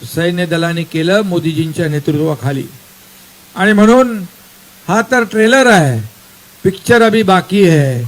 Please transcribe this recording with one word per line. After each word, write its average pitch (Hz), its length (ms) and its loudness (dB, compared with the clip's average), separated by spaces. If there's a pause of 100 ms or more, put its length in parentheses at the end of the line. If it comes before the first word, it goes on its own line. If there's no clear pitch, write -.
(140)
सैन्य 175 320 -2
दलाने 165 360 -4
केलं 170 400 -2
मोदीजींच्या 160 640 -4
नेतृत्वाखाली. 147 760 -4 (880)
आणि 202 180 2
म्हणून 220 500 4 (640)
हा 196 120 0
तर 233 220 -2
ट्रेलर 226 440 2
आहे, 139 420 2 (560)
पिक्चर 220 380 0
अभी 220 200 2
बाकी 190 400 0
है. 139 460 2